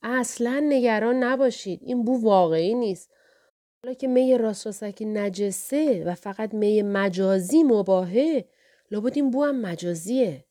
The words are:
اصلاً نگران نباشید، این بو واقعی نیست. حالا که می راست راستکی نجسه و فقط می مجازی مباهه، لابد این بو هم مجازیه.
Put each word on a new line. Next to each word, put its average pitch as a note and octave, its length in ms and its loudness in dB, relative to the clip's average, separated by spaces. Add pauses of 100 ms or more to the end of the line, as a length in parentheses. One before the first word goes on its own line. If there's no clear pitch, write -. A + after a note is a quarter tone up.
اصلاً B3 680 -2
نگران A#3+ 540 2
نباشید، B3 600 -2
این B3 200 -2
بو A#3+ 200 0
واقعی F#3 520 4
نیست. A3+ 340 -4 (720)
حالا B3+ 100 -10
که C4 140 -6
می B3+ 300 4
راست A3 280 -2
راستکی G#3 400 -10
نجسه G3+ 1000 -2
و F3 100 -2
فقط G#3 380 -8
می G#3+ 280 2
مجازی G3 800 2
مباهه، G#3 840 2 (460)
لابد G#3+ 240 -4
این C#4+ 160 0
بو C4+ 120 0
هم C#4 180 -2
مجازیه. F3 880 -4